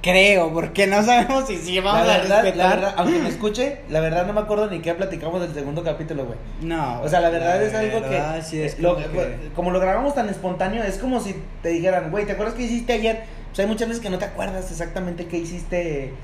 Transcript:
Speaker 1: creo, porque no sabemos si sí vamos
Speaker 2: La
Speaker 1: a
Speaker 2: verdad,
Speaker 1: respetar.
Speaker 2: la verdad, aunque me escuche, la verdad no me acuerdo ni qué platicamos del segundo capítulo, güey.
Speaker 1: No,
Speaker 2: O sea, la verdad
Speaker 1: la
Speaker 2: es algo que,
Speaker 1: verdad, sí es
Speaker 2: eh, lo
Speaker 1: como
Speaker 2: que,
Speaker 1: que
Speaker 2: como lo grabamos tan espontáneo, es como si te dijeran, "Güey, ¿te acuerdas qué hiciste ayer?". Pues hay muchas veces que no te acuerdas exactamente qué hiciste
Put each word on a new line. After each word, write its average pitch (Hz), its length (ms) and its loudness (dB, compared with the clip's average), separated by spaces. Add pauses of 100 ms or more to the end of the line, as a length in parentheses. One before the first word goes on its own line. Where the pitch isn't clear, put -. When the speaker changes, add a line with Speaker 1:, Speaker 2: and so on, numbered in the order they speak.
Speaker 1:
creo, 185 500 6
porque 170 360 2
no 202 160 4
sabemos 247 420 4
si 202 120 -4
sí 180 220 -2
vamos 185 280 4
Speaker 2:
La 208 80 6
Speaker 1:
a - 20 4
Speaker 2:
verdad, 196 240 4
Speaker 1:
respetar. 180 160 2 (120)
Speaker 2:
la 196 60 4
verdad, 190 220 0
aunque 311 220 2
me 254 100 0
escuche, 240 600 -2
la 151 100 0
verdad 160 260 0
no 208 80 -4
me 214 60 2
acuerdo 214 320 0
ni 165 80 -6
qué 170 160 -2
platicamos 175 460 -4
del 165 120 -6
segundo 147 300 -6
capítulo, 151 420 -4
güey. 117 140 -10 (220)
Speaker 1:
No, 151 420 -4
Speaker 2:
O 151 40 -2
sea, 175 140 4
la 170 80 6
verdad 170 320 2
Speaker 1:
la 214 60 2
Speaker 2:
es 220 80 -2
algo 220 260 0
que, - 80 -4
Speaker 1:
verdad, 156 340 -2
sí 156 200 -4
es 151 100 -2
Speaker 2:
eh, - 60 -10
lo 175 160 4
Speaker 1:
como 151 100 -4
Speaker 2:
que, 156 60 -6
Speaker 1:
que 147 440 -4
Speaker 2:
como 175 140 0
lo 180 100 2
grabamos 220 360 2
tan 233 120 0
espontáneo, 190 560 -2
es 196 140 -2
como 254 220 0
si 190 160 -6 (260)
te 170 80 -2
dijeran, 170 400 2
"Güey, 202 160 -2
¿te 202 60 -4
acuerdas 220 240 -4
qué 247 80 -4
hiciste 240 300 0
ayer?". 220 440 -2 (120)
Pues - 100 -8
hay 202 80 2
muchas 220 220 0
veces 233 120 -6
que 208 80 -6
no 180 80 -2
te 202 80 -4
acuerdas 190 460 -6
exactamente 175 560 -6
qué 175 100 -6
hiciste 165 760 -4 (100)